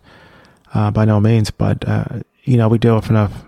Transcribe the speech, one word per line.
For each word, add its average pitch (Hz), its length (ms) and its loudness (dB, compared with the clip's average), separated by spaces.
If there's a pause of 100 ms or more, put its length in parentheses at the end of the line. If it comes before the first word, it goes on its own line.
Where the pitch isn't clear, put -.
(760)
uh, 104 160 0
by 110 140 0
no 107 160 2
means, 110 300 2
but, - 380 -4
uh, 107 320 -4 (240)
you 127 120 0
know, 113 120 2
we 113 100 2
deal 117 160 2
with 107 160 -2
enough 107 380 0